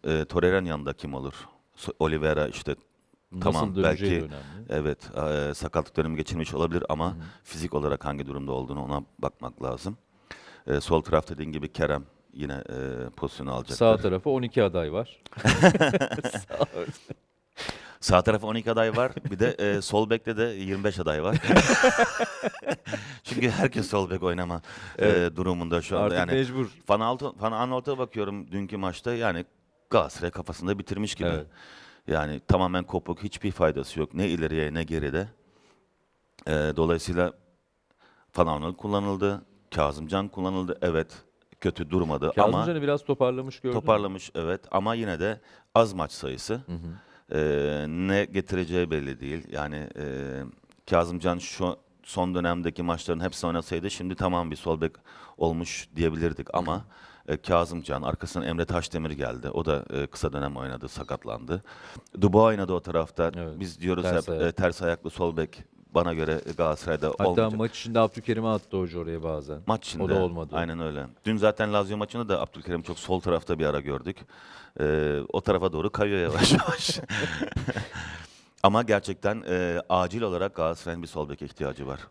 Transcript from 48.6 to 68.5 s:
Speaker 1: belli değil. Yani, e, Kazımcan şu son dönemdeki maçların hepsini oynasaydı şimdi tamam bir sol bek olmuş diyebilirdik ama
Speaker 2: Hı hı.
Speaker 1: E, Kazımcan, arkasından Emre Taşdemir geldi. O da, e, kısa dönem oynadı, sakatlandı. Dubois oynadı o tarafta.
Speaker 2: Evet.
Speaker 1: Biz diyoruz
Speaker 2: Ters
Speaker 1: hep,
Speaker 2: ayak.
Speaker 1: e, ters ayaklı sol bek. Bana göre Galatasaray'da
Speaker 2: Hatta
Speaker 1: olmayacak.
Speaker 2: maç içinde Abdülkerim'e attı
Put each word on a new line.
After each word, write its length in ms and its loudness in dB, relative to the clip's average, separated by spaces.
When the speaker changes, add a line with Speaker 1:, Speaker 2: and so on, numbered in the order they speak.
Speaker 1:
belli 300 -2
değil. 320 -6
Yani, 360 -6
e, 60 -6
Kazımcan 480 4
şu 380 -4
son 320 -2
dönemdeki 480 0
maçların 380 -2
hepsini 280 -2
oynasaydı 420 -2
şimdi 240 -6
tamam 360 0
bir 60 -6
sol 240 -2
bek 120 0
olmuş 600 -2
diyebilirdik 580 0
ama 200 0
Speaker 2:
Hı 40 -2
hı. 40 -6
Speaker 1:
E, 80 0
Kazımcan, 640 0
arkasından 460 -4
Emre 160 0
Taşdemir 460 -2
geldi. 400 -6
O 140 -2
da, 280 0
e, 140 -2
kısa 260 -4
dönem 240 -4
oynadı, 320 -10
sakatlandı. 760 -8
Dubois 240 8
oynadı 280 4
o 80 0
tarafta. 560 0
Speaker 2:
Evet. 240 -8
Speaker 1:
Biz 200 -8
diyoruz 240 2
Speaker 2:
Ters 180 4
Speaker 1:
hep, 80 -8
Speaker 2:
ayak. 120 0
Speaker 1:
e, 100 2
ters 300 2
ayaklı 280 0
sol 260 0
bek. 280 -4
Bana 200 4
göre 260 0
Galatasaray'da 520 0
Speaker 2:
Hatta 200 2
Speaker 1:
olmayacak. 300 2
Speaker 2:
maç 200 -4
içinde 220 0
Abdülkerim'e 480 0
attı 300 -2